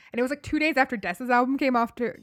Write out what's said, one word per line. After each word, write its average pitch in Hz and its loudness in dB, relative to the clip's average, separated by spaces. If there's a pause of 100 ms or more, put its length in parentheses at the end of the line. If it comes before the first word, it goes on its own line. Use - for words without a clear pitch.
(120)
And 220 -6
it 240 2
was, 254 0
like, 285 -6
two - -2
days 302 0
after 262 2
Dessa's 202 -6
album 254 2
came 262 2
off 233 0
to, 240 -4